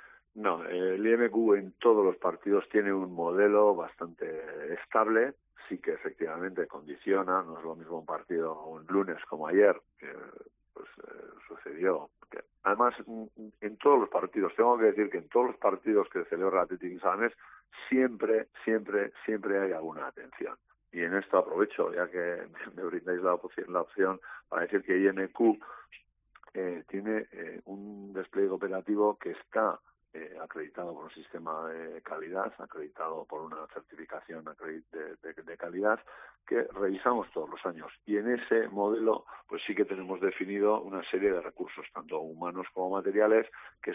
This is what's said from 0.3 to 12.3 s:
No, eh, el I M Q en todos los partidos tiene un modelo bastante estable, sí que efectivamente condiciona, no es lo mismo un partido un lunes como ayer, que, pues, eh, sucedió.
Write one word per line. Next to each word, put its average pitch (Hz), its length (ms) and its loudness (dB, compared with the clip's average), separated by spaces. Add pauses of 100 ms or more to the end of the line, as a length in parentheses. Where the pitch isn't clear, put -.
No, 92 300 -2
eh, 90 300 0
el 101 120 0
I 113 80 6
M 117 160 4
Q 110 240 4
en 98 260 0
todos 110 240 8
los 92 120 4
partidos 92 540 0
tiene 101 220 2
un 92 200 -2
modelo 101 640 6
bastante 80 1000 -8
estable, 110 600 2 (340)
sí 92 100 -6
que 82 160 -2
efectivamente 82 760 -6
condiciona, 92 760 0
no 82 160 -12
es 82 60 -12
lo 82 100 -6
mismo 82 240 -10
un 78 80 -12
partido 82 600 -4
un 80 200 -14
lunes 92 300 0 (120)
como 78 200 -6
ayer, 98 320 6 (180)
que, 73 80 -18 (680)
pues, - 140 -16 (220)
eh, - 160 -18 (240)
sucedió. 78 600 -2 (200)